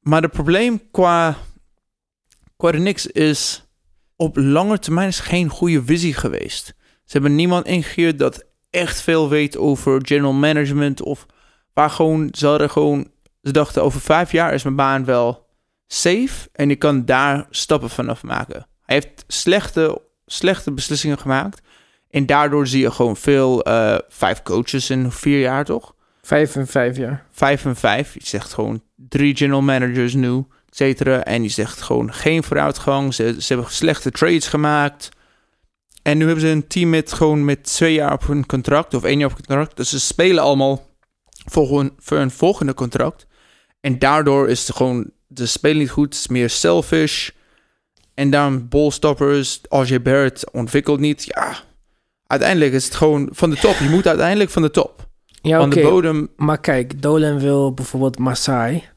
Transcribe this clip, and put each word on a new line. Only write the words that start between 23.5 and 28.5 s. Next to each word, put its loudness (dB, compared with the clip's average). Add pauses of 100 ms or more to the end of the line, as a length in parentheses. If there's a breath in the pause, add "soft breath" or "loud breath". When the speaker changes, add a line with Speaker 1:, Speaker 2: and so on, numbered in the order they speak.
Speaker 1:
eh, 2 (100)
vijf -2
coaches -2
in -2
vier 0
jaar, 0
toch? -8 (260)
Speaker 2:
Vijf 0
en -4
vijf -2
jaar. -6
Speaker 1:
Vijf 0
en -2
vijf. -2
Je -16
zegt -8